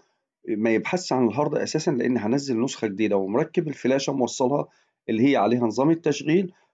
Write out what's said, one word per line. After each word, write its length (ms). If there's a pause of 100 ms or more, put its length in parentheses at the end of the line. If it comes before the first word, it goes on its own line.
(480)
ما 220
يبحثش 440
عن 140
الهارد 280
أساسًا 360
لأن 260
هنزل 440
نسخة 260
جديدة 300
ومركب 500
الفلاشة 460
موصلها 540 (420)
اللي 220
هي 60
عليها 300
نظام 240
التشغيل، 600 (200)